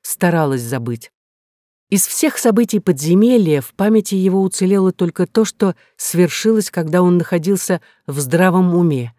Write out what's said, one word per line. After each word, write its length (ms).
старалась 600
забыть. 500
Из 180
всех 300
событий 420
подземелья 840
в 120
памяти 420
его 260
уцелело 520
только 340
то, 160
что 320
свершилось, 760
когда 300
он 160
находился 640
в 120
здравом 560
уме. 420